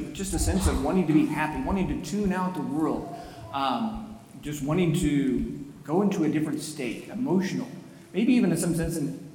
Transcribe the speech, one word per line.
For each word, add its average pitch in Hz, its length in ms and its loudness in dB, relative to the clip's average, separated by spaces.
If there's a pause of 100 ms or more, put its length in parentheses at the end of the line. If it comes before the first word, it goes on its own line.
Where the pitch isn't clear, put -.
(140)
just 190 200 -4
a 160 60 0
sense 190 280 2
of 131 180 2
wanting 175 220 4
to 151 60 4
be 151 120 8
happy, 151 380 -2
wanting 180 260 0
to - 200 -4
tune 202 220 0
out 185 220 0
the 151 80 -6
world, 135 520 -2 (380)
um, 120 640 -2 (260)
just 147 220 -6
wanting 160 300 4
to 131 720 2 (180)
go 165 180 2
into 185 220 2
a 151 60 2
different 151 320 -2
state, - 480 -8
emotional, 156 580 0 (460)
maybe 226 180 2
even 202 220 6
in 165 40 2
some 170 160 2
sense 165 220 0
an 147 240 -2 (160)